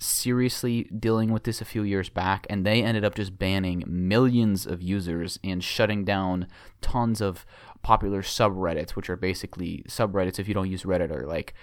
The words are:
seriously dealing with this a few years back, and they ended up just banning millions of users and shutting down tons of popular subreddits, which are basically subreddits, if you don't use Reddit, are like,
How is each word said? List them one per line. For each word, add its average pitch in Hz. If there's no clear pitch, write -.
seriously 123
dealing 110
with 110
this 113
a 107
few 107
years 98
back, 92
and 98
they 110
ended 107
up 101
just 98
banning 95
millions 107
of 87
users 90
and 92
shutting 104
down 92
tons 117
of 95
popular 101
subreddits, 92
which -
are 90
basically 92
subreddits, 95
if 95
you 101
don't 95
use 95
Reddit, 87
are 67
like, 80